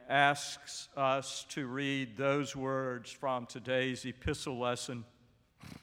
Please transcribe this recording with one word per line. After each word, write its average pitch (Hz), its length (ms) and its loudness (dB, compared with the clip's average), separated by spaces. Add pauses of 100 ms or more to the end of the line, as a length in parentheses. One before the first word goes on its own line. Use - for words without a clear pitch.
asks - 880 2
us 135 520 2
to 143 180 -4
read 135 500 -2
those 139 380 2
words 131 560 -2
from 127 340 -2
today's 127 600 0
epistle 135 520 -2
lesson, 120 480 -2 (760)